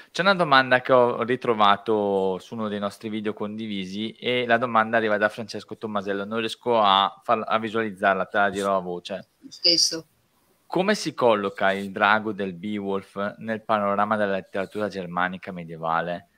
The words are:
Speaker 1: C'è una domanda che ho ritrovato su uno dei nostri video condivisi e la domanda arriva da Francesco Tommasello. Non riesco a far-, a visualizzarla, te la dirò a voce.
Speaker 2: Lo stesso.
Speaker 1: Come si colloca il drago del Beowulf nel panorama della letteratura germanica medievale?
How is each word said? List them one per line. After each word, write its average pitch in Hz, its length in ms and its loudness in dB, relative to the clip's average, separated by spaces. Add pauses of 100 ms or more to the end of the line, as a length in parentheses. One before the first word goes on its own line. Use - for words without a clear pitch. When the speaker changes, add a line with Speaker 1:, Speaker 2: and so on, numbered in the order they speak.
(120)
Speaker 1:
C'è - 80 -2
una 196 140 4
domanda 131 480 4
che - 100 0
ho 120 300 4
ritrovato 104 1160 2
su - 160 -14
uno 110 140 -6
dei 101 100 -4
nostri 101 300 -6
video 107 240 -4
condivisi 104 800 -8
e 123 340 -2
la 117 120 4
domanda 113 400 2
arriva 110 180 2
da 104 140 2
Francesco 107 480 -12
Tommasello. 101 480 -4
Non 113 140 -4
riesco 113 380 -2
a 98 460 4
far-, 110 220 0
a 110 120 0
visualizzarla, 101 680 0
te - 100 -8
la 101 140 2
dirò 98 260 0
a 95 40 -2
voce. 90 480 -10 (120)
Speaker 2:
Lo - 100 -20
stesso. 165 560 -2 (600)
Speaker 1:
Come 190 280 0
si 170 200 -6
colloca 101 580 2
il 98 180 -6
drago 104 420 2
del 98 200 -6
Beowulf 98 840 -6
nel 110 260 -6
panorama 104 520 0
della 101 180 0
letteratura 98 540 -6
germanica 90 640 -4
medievale? 82 880 -6